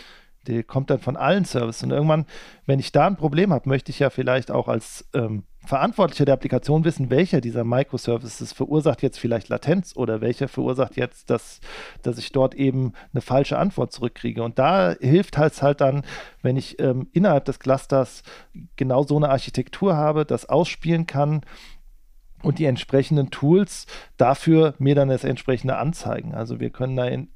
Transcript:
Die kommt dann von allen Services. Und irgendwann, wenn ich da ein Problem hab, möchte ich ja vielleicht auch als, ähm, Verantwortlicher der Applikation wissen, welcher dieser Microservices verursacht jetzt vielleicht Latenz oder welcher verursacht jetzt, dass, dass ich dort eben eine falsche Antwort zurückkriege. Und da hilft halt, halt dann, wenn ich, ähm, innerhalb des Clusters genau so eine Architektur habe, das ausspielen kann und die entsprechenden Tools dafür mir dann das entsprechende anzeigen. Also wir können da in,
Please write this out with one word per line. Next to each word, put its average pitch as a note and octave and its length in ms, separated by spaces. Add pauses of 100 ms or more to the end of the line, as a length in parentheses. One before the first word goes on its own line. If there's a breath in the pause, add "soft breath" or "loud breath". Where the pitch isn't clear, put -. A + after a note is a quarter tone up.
(480 loud breath)
Die A#2 160
kommt C3+ 260
dann C#3 100
von - 180
allen E3+ 260
Services. A#2 400
Und C3 80
irgendwann, D#3 360 (380 loud breath)
wenn C3+ 140
ich - 140
da D3 140
ein G3+ 100
Problem D#3+ 340
hab, C3 140
möchte C3+ 260
ich - 80
ja C3+ 100
vielleicht B2+ 420
auch B2 180
als, - 440
ähm, A2 300 (220)
Verantwortlicher D3 600
der C3+ 100
Applikation C#3 480
wissen, C#3 260
welcher D3+ 320
dieser A#2 220
Microservices A#2+ 920
verursacht C#3+ 480
jetzt C3+ 160
vielleicht A#2 320
Latenz D#3+ 460
oder A2 260
welcher B2 260
verursacht B2+ 480
jetzt, - 360
dass, - 280 (440 loud breath)
dass A#2 160
ich - 120
dort C3 220
eben C3 400 (180 loud breath)
eine C3 100
falsche C3 360
Antwort C#3 340
zurückkriege. A#2 520
Und A#2 160
da C3+ 400
hilft D3+ 400
halt, D#3 240
halt D3 180
dann, C#3 220 (400 loud breath)
wenn B2+ 120
ich, - 240
ähm, C3 340
innerhalb E3+ 320
des C3+ 120
Clusters C3+ 640 (540 loud breath)
genau C3 260
so D3 140
eine D3+ 140
Architektur C3+ 640
habe, D3+ 280
das B2 240
ausspielen E3 600
kann D3 340 (1040 loud breath)
und C#3+ 160
die D#3 60
entsprechenden C3+ 640
Tools E3+ 560 (300 loud breath)
dafür D3+ 600
mir C#3 160
dann C#3 160
das B2+ 140
entsprechende C3 540
anzeigen. A#2 580
Also A#2 240
wir A#2+ 100
können C3 260
da B2 100
in, B2+ 300